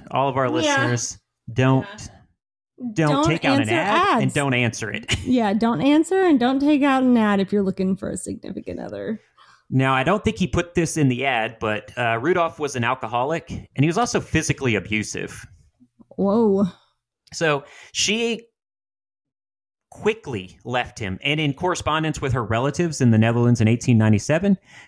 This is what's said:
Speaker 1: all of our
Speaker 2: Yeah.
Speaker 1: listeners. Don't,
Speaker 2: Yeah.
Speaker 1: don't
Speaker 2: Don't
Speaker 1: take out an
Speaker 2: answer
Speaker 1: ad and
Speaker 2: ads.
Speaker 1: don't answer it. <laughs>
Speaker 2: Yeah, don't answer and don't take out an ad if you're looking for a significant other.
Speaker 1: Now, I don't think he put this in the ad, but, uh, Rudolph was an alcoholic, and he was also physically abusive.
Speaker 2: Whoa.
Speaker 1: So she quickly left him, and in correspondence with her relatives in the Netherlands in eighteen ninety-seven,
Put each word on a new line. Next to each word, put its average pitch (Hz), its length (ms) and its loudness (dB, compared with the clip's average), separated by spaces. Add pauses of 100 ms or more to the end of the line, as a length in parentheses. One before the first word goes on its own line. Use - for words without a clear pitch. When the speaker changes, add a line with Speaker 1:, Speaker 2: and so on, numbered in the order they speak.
(100)
Speaker 1:
all 135 180 0
of 127 80 -2
our 131 100 0
Speaker 2:
Yeah. 123 60 0
Speaker 1:
listeners. 277 680 0 (340)
Don't, 131 340 2
Speaker 2:
Yeah. - 200 -16 (880)
Speaker 1:
don't - 0 - (180)
Speaker 2:
Don't 277 140 2
Speaker 1:
take - 200 0
out - 160 2
an 107 60 -2
Speaker 2:
answer - 60 0
Speaker 1:
ad 349 420 2
and 220 80 2
Speaker 2:
ads. 127 100 -2
Speaker 1:
don't 139 200 0
answer 117 360 -2
it. - 300 -6
<laughs> - 40 -10
Speaker 2:
Yeah, 226 300 2
don't 226 260 0
answer 320 400 2
and 339 180 4
don't 254 220 2
take 285 220 2
out 262 220 2
an 247 120 4
ad 208 240 2
if 190 120 -2
you're 202 100 2
looking 190 340 -2
for - 140 -8
a - 80 -8
significant - 600 -10
other. 101 400 -8 (540)
Speaker 1:
Now, 135 200 2
I 131 80 0
don't 180 200 0
think - 140 -2
he 180 120 -2
put 170 260 -2
this 165 240 -2
in 143 100 4
the 123 160 -2
ad, 113 340 -2
but, 107 380 -6
uh, 117 240 0
Rudolph 165 380 0
was 143 180 -4
an 120 80 -2
alcoholic, 127 640 -2
and - 340 -4
he - 20 4
was 165 100 0
also 220 240 0
physically 135 540 -2
abusive. 98 720 -6 (720)
Speaker 2:
Whoa. 202 500 2 (640)
Speaker 1:
So 147 320 0 (280)
she 226 560 -2 (1400)
quickly 135 720 -6
left 120 340 -4
him, 95 240 -6
and 147 180 0
in 143 120 0
correspondence 160 680 -2
with 131 120 -2
her 123 120 0
relatives 139 560 -2
in 123 100 6
the 113 80 6
Netherlands 117 420 4
in 107 80 4
eighteen 117 300 2
ninety-seven, 147 580 2 (320)